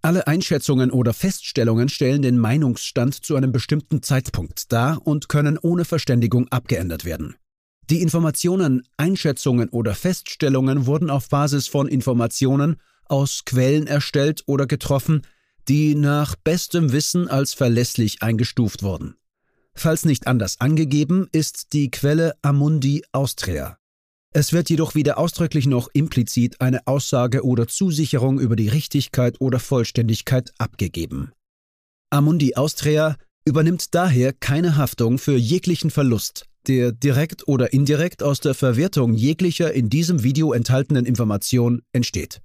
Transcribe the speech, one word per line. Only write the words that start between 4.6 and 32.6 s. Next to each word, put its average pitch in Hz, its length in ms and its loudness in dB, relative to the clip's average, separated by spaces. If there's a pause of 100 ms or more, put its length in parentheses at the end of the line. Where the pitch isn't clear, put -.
dar 127 320 0
und 151 240 -2
können 147 340 0
ohne 170 220 0
Verständigung 123 680 0
abgeändert 90 520 -4
werden. 82 320 -8 (540)
Die 165 120 2
Informationen, 165 800 0 (120)
Einschätzungen 139 720 0
oder 110 280 -2
Feststellungen 135 920 0
wurden 151 240 0
auf 139 180 -2
Basis 143 400 0
von 143 220 -2
Informationen 135 880 0 (320)
aus 139 340 -2
Quellen 135 440 2
erstellt 143 600 -2
oder 139 200 0
getroffen, 143 560 0 (440)
die 147 280 4
nach 147 400 0
bestem 165 560 0
Wissen 165 360 0
als 139 260 -2
verlässlich 120 680 0
eingestuft 113 640 -2
wurden. 92 320 -6 (600)
Falls 160 300 -2
nicht 147 220 0
anders 113 320 -2
angegeben, 151 720 2
ist - 420 -4
die 143 180 0
Quelle 156 500 0
Amundi 143 680 2
Austria. 90 680 -6 (540)
Es 151 220 2
wird 170 160 0
jedoch 156 240 0
weder 147 240 2
ausdrücklich 160 480 0
noch 123 280 0
implizit 123 680 0
eine 127 240 0
Aussage 131 580 0
oder 123 240 0
Zusicherung 143 720 0
über 117 160 0
die 107 120 0
Richtigkeit 127 720 -2
oder 131 180 0
Vollständigkeit 120 1000 -2
abgegeben. 85 760 -6 (800)
Amundi 143 440 2
Austria 151 600 0 (300)